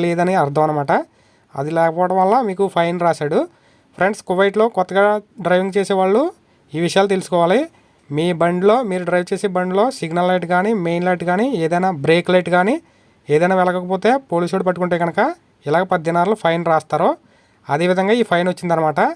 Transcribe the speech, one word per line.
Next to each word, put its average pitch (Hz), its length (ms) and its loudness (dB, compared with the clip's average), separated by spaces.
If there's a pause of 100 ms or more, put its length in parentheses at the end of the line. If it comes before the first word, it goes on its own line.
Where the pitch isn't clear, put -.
లేదని 175 380 0
అర్థం 143 240 0
అనమాట. 151 260 0 (640)
అది 147 200 -6
లేకపోవడం 175 420 0
వల్ల 190 140 4 (140)
మీకు 190 160 -2 (120)
ఫైన్ 170 280 0
రాశాడు. 156 340 0 (580)
ఫ్రెండ్స్, 202 320 -2
కువైట్లో 196 360 2 (120)
కొత్తగా 190 280 0 (400)
డ్రైవింగ్ 185 340 2
చేసేవాళ్ళు 190 440 2 (520)
ఈ 156 120 -4
విషయాలు 196 280 2
తెలుసుకోవాలి. 180 460 0 (560)
మీ 160 100 -2 (160)
బండిలో, 180 340 2 (140)
మీరు 180 180 -4
డ్రైవ్ 180 240 0
చేసే 196 240 -4
బండిలో 185 300 0 (120)
సిగ్నల్ 175 340 -2
లైట్ 180 220 -2
కానీ 196 180 0 (140)
మెయిన్ 175 220 -2
లైట్ 175 220 -2
కానీ 202 160 0 (180)
ఏదైనా 175 260 0 (140)
బ్రేక్ 170 300 2
లైట్ 180 240 0
కానీ 214 180 2 (580)
ఏదైనా 180 280 2
వెలగకపోతే 185 500 0 (200)
పోలీసు 170 240 -2
వాడు 185 120 0
పట్టుకుంటే 175 360 -2
కనుక 170 140 -2 (520)
ఇలాగ 170 120 2 (100)
పది 170 180 -2
దినార్లు 175 340 0
ఫైన్ 170 280 0
రాస్తారో 160 380 0 (640)
అదేవిధంగా 185 460 0
ఈ 220 100 0
ఫైన్ 175 220 2
వచ్చిందనమాట. 165 480 0 (160)